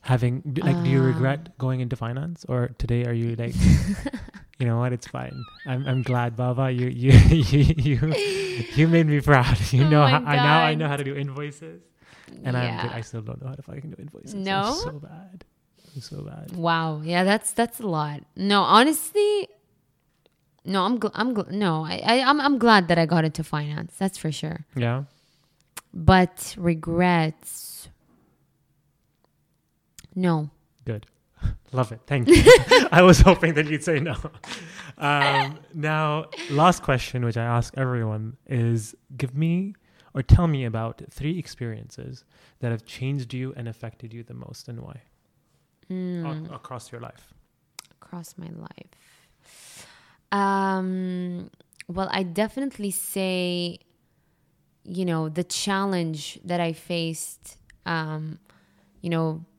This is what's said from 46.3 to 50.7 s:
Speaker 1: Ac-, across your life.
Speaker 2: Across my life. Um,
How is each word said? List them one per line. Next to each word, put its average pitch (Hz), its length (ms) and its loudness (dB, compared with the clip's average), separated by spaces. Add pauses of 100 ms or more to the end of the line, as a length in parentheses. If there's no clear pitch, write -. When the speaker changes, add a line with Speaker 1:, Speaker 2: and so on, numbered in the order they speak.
Speaker 1:
Ac-, 165 80 -14
across - 380 -14
your 120 100 -16
life. - 320 -20 (680)
Speaker 2:
Across - 360 -18
my 165 200 -16
life. - 1300 -20 (460)
Um, 185 1160 -4 (380)